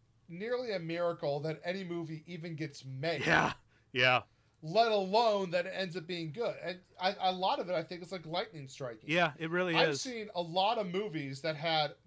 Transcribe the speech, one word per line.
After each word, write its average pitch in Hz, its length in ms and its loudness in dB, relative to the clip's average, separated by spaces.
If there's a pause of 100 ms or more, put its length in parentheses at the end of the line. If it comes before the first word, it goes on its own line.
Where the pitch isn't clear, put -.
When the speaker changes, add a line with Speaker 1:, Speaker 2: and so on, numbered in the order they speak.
(280)
Speaker 1:
nearly 226 440 -2
a 190 60 2
miracle 165 600 0
that 151 240 -2
any 196 200 -2
movie 165 420 -4
even 170 300 -8
gets 143 280 -8
made. 135 420 -2
Speaker 2:
Yeah, 160 260 6 (400)
yeah. 127 300 6 (400)
Speaker 1:
Let 214 280 4
alone 202 640 4
that 175 140 0
it 185 100 -8
ends 180 200 -4
up 160 120 -6
being 165 240 -4
good. 196 320 -2
And 180 160 -6 (200)
I, 190 200 2
a 185 120 4
lot 196 280 0
of 190 80 -6
it, 180 60 0
I 160 100 2
think, 180 180 -10
is, 175 80 -14
like, 170 160 -8
lightning 165 400 -4
striking. 127 420 -10
Speaker 2:
Yeah, 160 300 4
it 160 120 -4
really 175 260 2
Speaker 1:
I've 175 140 6
Speaker 2:
is. 139 100 -2
Speaker 1:
seen 233 340 -8
a 180 80 -2
lot 190 360 2
of 196 100 -2
movies 156 540 -4
that 160 120 -2
had 151 380 2 (140)